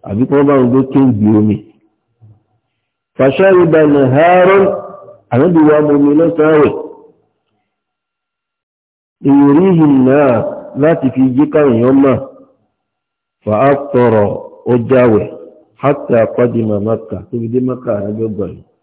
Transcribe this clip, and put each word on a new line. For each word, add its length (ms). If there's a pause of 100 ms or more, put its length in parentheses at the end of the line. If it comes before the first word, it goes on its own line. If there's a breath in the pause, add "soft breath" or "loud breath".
Àbí 200
kí 100
wọ́n 120
bá 80
wọn 140
gbé 160
kéǹgbì 460
omi. 260 (1600)
فشرب 560 (100)
نهارا، 960 (440)
Ànábì 340
wá 180
mu 140
omi 220
lọ́sàn-án 440
rẹ̀. 160 (2500)
يريه 600
الناس، 640 (280)
láti 360
fi 200
jí 180
káwọn 280
èèyàn 220
mọ̀. 200 (1300)
فأفطر، 680 (480)
ó 160
jáwẹ̀. 480 (460)
حتى 520
قدم 460 (100)
مكة، 380
tó 200
fi 100
dé 120
Mẹ́kà, 320
Ànábì 300
ó 60
gbà 180
yìí. 160 (200)